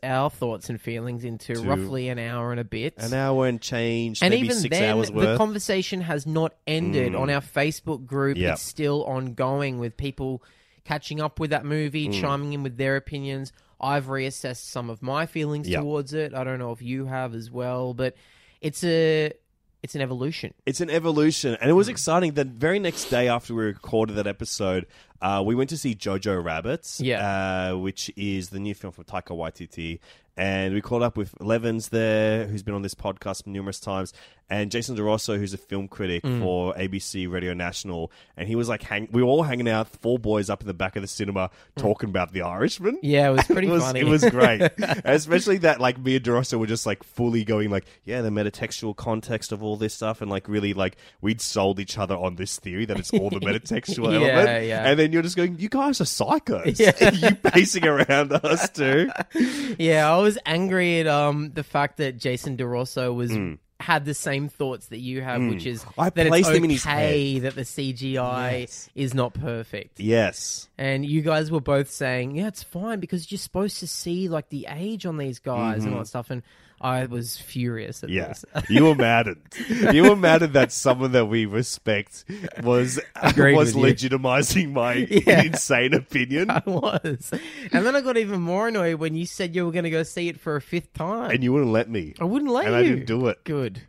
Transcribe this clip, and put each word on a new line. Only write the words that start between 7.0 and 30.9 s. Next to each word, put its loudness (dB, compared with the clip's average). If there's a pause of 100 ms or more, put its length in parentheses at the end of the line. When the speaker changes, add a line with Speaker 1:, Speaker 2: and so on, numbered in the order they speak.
Speaker 2:
Mm. -2
Speaker 1:
On 0
our 0
Facebook -4
group, 0
Speaker 2:
Yeah. 2
Speaker 1:
it's -4
still -2
ongoing -4
with -6
people -6 (420)
catching -6
up -4
with -2
that -2
movie, -4
Speaker 2:
Mm. -2
Speaker 1:
chiming -2
in -6
with -8
their 0
opinions. -8 (280)
I've -2
reassessed -6
some -8
of -12
my -4
feelings -4
Speaker 2:
Yeah. 0
Speaker 1:
towards -4
it. -6
I -6
don't -6
know -8
if -14
you -6
have -6
as -12
well, -6
but -4 (460)
it's -6
a, 2 (480)
it's -12
an -4
evolution. -6 (140)
Speaker 2:
It's -2
an -4
evolution. 2
And 4
it 8
was 6
Speaker 1:
Mm. -4
Speaker 2:
exciting. 0
The 2
very -2
next -4
day 2
after -2
we -2
recorded -2
that -2
episode, -4 (340)
uh, 0
we 2
went 0
to -8
see -4
Jojo -2
Rabbit, -6
Speaker 1:
Yeah. -2
Speaker 2:
uh, -4
which -6
is -4
the -10
new -6
film -14
from -20
Taika -10
Waititi. -10 (380)
And -2
we -2
caught -2